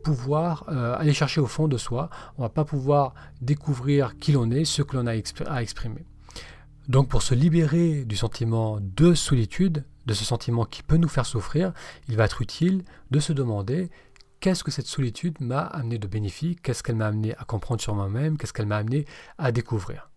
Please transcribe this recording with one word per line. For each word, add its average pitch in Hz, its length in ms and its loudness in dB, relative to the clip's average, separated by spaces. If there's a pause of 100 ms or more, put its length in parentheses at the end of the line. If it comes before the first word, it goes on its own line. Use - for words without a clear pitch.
pouvoir, 151 640 0
euh, 123 280 -2
aller 151 160 4
chercher 143 280 0
au 135 60 2
fond 156 220 0
de 135 80 2
soi, 123 320 -4 (300)
on 131 40 -4
va 117 60 -2
pas 156 160 0
pouvoir 143 500 2 (260)
découvrir 135 760 0
qui - 140 0
l'on 120 180 4
est, 143 140 2
ce - 180 0
que 135 140 -2
l'on 120 100 0
a 117 100 0
exp-, 123 300 -6
à 123 160 -2
exprimer. 113 420 -6 (840)
Donc 135 200 4
pour - 140 4
se - 120 2
libérer 160 680 4
du 104 120 -4
sentiment 113 640 0
de 143 340 6
solitude, 120 680 2 (220)
de 110 80 0
ce 104 100 -2
sentiment 117 400 0
qui - 180 -10
peut - 140 4
nous 165 120 6
faire 131 180 0
souffrir, 165 460 -2 (360)
il 117 80 -2
va 110 80 6
être - 180 0
utile 175 420 0 (280)
de 151 80 4
se 156 120 -2
demander : « 127 580 -2 (500)
Qu'est-ce 185 240 2
que 143 80 -2
cette - 160 -6
solitude 143 520 -4
m'a 131 200 -2
amené 120 380 -4
de 101 100 -6
bénéfique ? 107 540 -4
Qu'est-ce - 200 -4
qu'elle 120 140 -2
m'a 110 100 0
amené 107 300 -2
à - 80 -16
comprendre 113 360 -4
sur 104 140 -2
moi-même ? 110 420 -2
Qu'est-ce 131 160 -8
qu'elle 107 140 -4
m'a 104 120 0
amené 120 260 -2 (340)
à 131 140 0
découvrir ? » 113 640 -4